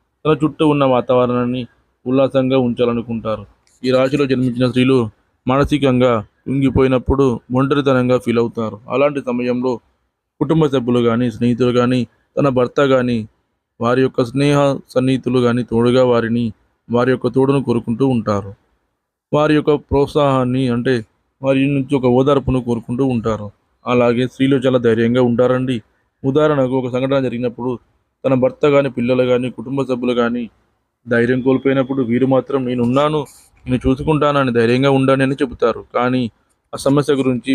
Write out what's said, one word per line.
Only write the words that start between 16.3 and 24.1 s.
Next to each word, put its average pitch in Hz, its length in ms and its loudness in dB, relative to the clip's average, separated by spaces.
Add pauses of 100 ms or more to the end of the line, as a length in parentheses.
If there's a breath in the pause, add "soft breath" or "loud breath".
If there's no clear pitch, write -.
వారి 120 220 0
యొక్క 127 180 0
తోడును 135 340 0
కోరుకుంటూ 117 460 -2
ఉంటారు. 104 420 -2 (840)
వారి 151 220 2
యొక్క 147 260 2
ప్రోత్సాహాన్ని, 135 880 0
అంటే 120 260 0 (480)
వారి 135 240 0
నుంచి 139 280 -2
ఒక 131 120 0
ఓదార్పును 127 560 2
కోరుకుంటూ 117 440 -4
ఉంటారు. 107 420 -4 (360)
అలాగే 120 420 0